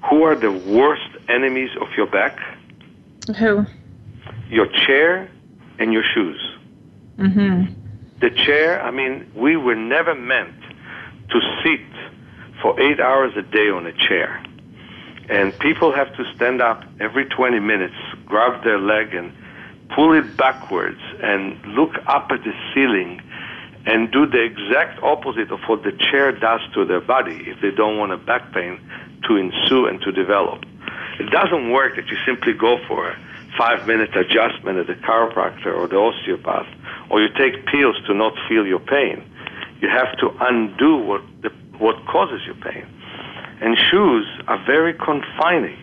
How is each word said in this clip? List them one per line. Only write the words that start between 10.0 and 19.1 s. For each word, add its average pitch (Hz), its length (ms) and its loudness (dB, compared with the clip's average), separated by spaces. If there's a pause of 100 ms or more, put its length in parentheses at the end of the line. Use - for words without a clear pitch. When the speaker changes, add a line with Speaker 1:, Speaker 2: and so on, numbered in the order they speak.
Speaker 1:
meant 123 400 -4 (760)
to 120 100 2 (240)
sit 160 180 0 (800)
for - 200 2
eight 143 180 2
hours 131 380 2
a 101 40 -4
day 107 280 2
on 90 160 -2
a 82 80 -10
chair. - 500 -2 (840)
And 98 300 0
people 156 340 2
have 139 240 0
to 131 60 -4 (120)
stand 123 260 0
up 117 220 0 (160)
every 110 260 -2
twenty 127 340 0
minutes, 101 340 0 (320)
grab 120 380 2
their 110 160 2
leg 104 340 0